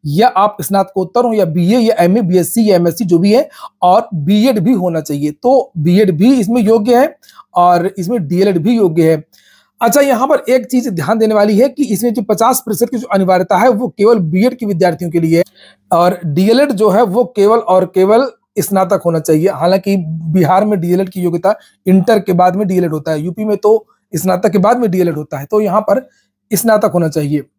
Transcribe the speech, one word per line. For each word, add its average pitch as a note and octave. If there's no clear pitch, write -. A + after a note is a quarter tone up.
या E3
आप G#3
स्नातकोत्तर G3
हो A3+
या G#3
बीए F3
या A3+
एमए, F#3+
बीएससी F#3
या F#3
एमएससी F3
जो E3+
भी G3+
है, C#4
और F#3
बीएड G#3
भी G3+
होना F3
चाहिए, D3
तो B3+
बीएड F3+
भी A#3
इसमें A3+
योग्य A3+
है D4
और F3
इसमें F#3+
डीएलएड F3+
भी G3
योग्य E3
है। D#3
अच्छा, B3+
यहाँ C4+
पर D4+
एक B3
चीज़ B3
ध्यान F3
देने G#3+
वाली G#3
है C4+
कि C#4+
इसमें A3+
जो A#3
पचास A3+
प्रतिशत A3+
की B3+
जो A3+
अनिवार्यता F#3
है, A#3
वो A3+
केवल G#3+
बीएड F#3
के A3+
विद्यार्थियों E3+
के E3+
लिए E3
है F3+
और F3
डीएलएड A3
जो G#3+
है, G#3
वो A3+
केवल G#3+
और F#3
केवल G#3
स्नातक F#3+
होना E3
चाहिए। D#3+
हालांकि F#3+
बिहार E3
में G#3
डीएलएड F3+
की F#3
योग्यता F3
इंटर F#3+
के F#3
बाद F3+
में G#3
डीएलएड F3+
होता D#3
है, D3+
यूपी F3+
में G#3
तो G#3+
स्नातक F3+
के G3+
बाद G#3+
में A3
डीएलएड F3
होता D3+
है, C#3+
तो G#3+
यहाँ G#3
पर A3+
स्नातक G#3+
होना E3+
चाहिए। D3